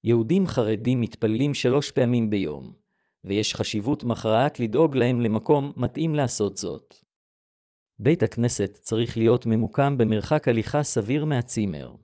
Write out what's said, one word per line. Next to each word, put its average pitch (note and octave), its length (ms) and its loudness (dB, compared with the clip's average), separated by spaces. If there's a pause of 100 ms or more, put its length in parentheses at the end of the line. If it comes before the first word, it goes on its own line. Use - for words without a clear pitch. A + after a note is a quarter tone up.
יהודים A#2 440 2
חרדים A2+ 540 0
מתפללים A#2 520 -2
שלוש B2+ 380 0
פעמים A#2+ 380 2
ביום, D2+ 440 -4 (500)
ויש G2+ 320 -2
חשיבות A2+ 480 -4
מכרעת A#2 560 0
לדאוג C3 360 2
להם A#2+ 260 2
למקום C#3 540 0
מתאים D3+ 400 -2
לעשות C#3+ 420 -2
זאת. - 380 -10 (1040)
בית C#3 220 2
הכנסת A2 580 -2
צריך A2+ 360 -2
להיות A2+ 280 4
ממוקם A2+ 520 0
במרחק A2 500 2
הליכה B2 360 0
סביר C3+ 420 -2
מהצימר. G2+ 800 -4